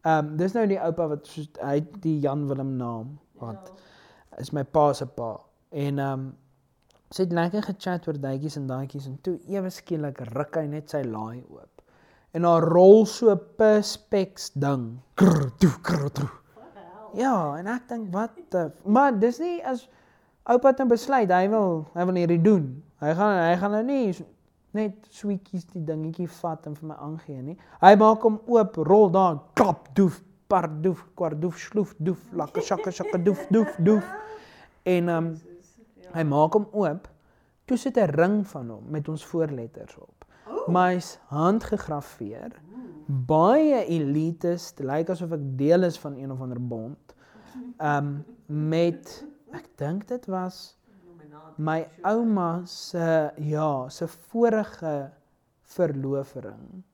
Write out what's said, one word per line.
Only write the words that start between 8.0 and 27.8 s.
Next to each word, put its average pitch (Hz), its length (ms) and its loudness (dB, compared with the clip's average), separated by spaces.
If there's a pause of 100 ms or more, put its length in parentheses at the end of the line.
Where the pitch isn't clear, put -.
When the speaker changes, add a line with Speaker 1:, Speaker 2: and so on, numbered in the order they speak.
Speaker 1:
oor 151 120 -6
datjies 139 360 -6
en 139 100 -6
daadjies 135 400 -8
en 135 160 -12
toe 180 160 -4 (100)
ewe 185 220 -4
skielik 151 480 -8 (160)
ruk 147 220 -4
hy 156 100 -2
net 147 240 -10
sy 143 140 -4
laai 113 440 -8
oop. - 340 -20 (500)
En 170 100 -2
daar 170 200 6
rol 185 440 10
so 220 240 4
'n 185 100 2 (160)
perspex 208 1000 0
ding. 131 440 -4 (160)
Krr, 156 440 4
toe, 175 120 6 (120)
krr, 143 280 -2
toe. 139 180 -6 (260)
Speaker 2:
What - 200 -20
the - 60 -20
hell? 190 400 -14
Speaker 1:
Ja, 180 360 0
en 180 100 -10
ek 247 220 -6
dink, 220 240 -8
"Wat 220 180 -4 (200)
the 165 200 -2
f-," - 140 -20
maar 240 340 4
dis 240 200 2
nie 349 280 -6
as 254 220 -8 (560)
oupa 247 240 4
het 269 100 4
nou 262 100 0
besluit, 233 420 2
hy 185 180 4
wil, 185 460 0
hy 175 100 -2
wil 185 100 0
hierdie 170 280 2
doen. 151 400 2 (180)
Hy 151 140 0
gaan, 180 360 2
hy 175 60 4
gaan 202 140 -2
nou 214 140 0
nie 254 280 0
s-, 165 100 -10 (500)
net 208 380 -6
sweetjies 190 560 -8
die 165 180 -10
dingetjie 160 440 -6
vat 165 380 -8
en 151 80 -12
vir 156 140 -14
my 156 60 -12
aangee 147 480 -14
nie. 151 140 -12 (240)